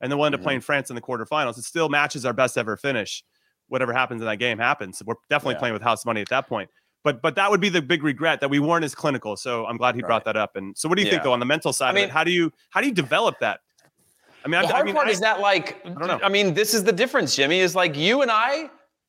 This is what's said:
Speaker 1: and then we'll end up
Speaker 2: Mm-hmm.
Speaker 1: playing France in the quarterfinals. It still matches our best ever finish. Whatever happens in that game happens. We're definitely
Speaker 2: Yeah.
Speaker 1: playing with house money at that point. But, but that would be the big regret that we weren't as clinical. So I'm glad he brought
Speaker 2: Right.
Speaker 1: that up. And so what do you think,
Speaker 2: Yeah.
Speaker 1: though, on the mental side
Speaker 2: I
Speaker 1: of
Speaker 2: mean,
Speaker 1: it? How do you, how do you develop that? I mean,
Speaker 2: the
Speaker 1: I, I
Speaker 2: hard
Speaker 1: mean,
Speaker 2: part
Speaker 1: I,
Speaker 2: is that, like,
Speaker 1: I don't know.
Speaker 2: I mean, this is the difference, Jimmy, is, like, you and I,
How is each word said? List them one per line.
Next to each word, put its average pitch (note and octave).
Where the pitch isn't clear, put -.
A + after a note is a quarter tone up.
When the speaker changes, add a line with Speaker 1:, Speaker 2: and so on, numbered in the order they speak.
Speaker 1:
and B2+
then C#3+
we'll D3+
end C#3+
up C#3
Speaker 2:
Mm-hmm. -
Speaker 1:
playing C3+
France C#3
in A#2+
the A#2
quarterfinals. A#2+
It A#2
still E3
matches C#3+
our -
best B2+
ever G#2+
finish. B2
Whatever B2+
happens B2
in A2+
that G#2+
game A#2
happens. G#2+
We're A2+
definitely C#3
Speaker 2:
Yeah. G2+
Speaker 1:
playing A#2+
with G#2
house A2+
money A2+
at G2
that C3
point. G#2
But, D3
but D#3+
that G3
would F#3+
be G3+
the F3
big D3
regret D3
that C#3
we C#3+
weren't D#3+
as C#3
clinical. A#2+
So A#2+
I'm A#2
glad B2
he B2
brought -
Speaker 2:
Right. A2
Speaker 1:
that A2
up. G#2
And G2
so D#3
what F#3
do G3
you -
think, F3+
Speaker 2:
Yeah. D3+
Speaker 1:
though, B2+
on A#2+
the B2
mental D3+
side C3
Speaker 2:
I B2
Speaker 1:
of -
Speaker 2:
mean, G3+
Speaker 1:
it? -
How D#3+
do F3
you, E3
how F#3+
do C4+
you B3+
develop F3
that? G#2
I C#3
mean, E3+
Speaker 2:
the -
Speaker 1:
I, E3
I -
Speaker 2:
hard C#4+
Speaker 1:
mean, -
Speaker 2:
part C#4+
Speaker 1:
I, A3+
Speaker 2:
is F#3
that, G#3+
like, G3
Speaker 1:
I F3
don't F3
know. D#3
Speaker 2:
I G3
mean, G3
this G#3+
is G#3+
the G#3
difference, G#3+
Jimmy, D3+
is, F3+
like, F3
you G#3
and A#3+
I, C4+